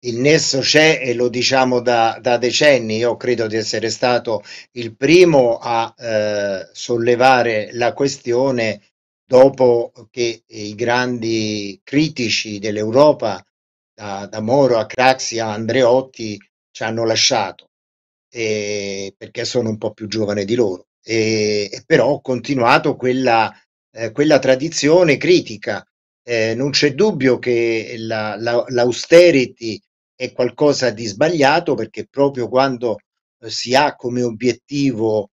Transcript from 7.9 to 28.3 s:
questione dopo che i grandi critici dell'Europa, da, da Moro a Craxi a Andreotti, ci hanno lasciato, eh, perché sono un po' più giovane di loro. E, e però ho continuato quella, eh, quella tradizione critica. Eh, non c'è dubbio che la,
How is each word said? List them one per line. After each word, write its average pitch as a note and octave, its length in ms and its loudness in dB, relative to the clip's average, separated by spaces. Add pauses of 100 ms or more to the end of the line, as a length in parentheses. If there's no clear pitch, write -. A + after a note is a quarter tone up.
questione B2 840 -2 (460)
dopo B2+ 680 4 (180)
che A#2 360 -6
i G#2 280 -12
grandi A2 1080 -4
critici B2 760 -4
dell'Europa, A2 840 0 (520)
da, G2+ 360 -12
da G#2+ 100 -10
Moro B2+ 360 2
a G#2+ 80 0
Craxi B2+ 540 0
a A2 140 -4
Andreotti, A#2 880 -2 (320)
ci - 120 -12
hanno A2+ 240 -4
lasciato, G#2+ 640 -2 (600)
eh, G#2 840 -6
perché A2+ 300 -10
sono A#2 240 -2
un G#2+ 80 -6
po' G#2+ 140 -6
più A2 140 -14
giovane G#2 380 -2
di A2 100 -2
loro. G2+ 320 -2 (160)
E, G#2+ 720 -2
e B2 140 -16
però B2+ 220 2
ho C#3+ 120 -2
continuato C3 760 0
quella, B2+ 540 0 (400)
eh, A2 220 -10
quella D3 260 4
tradizione D3 760 2
critica. A2+ 680 0 (400)
Eh, A2+ 320 -2
non C3+ 160 -4
c'è D3 220 0
dubbio C3+ 460 2
che A#2 600 -2
la, A2 400 -6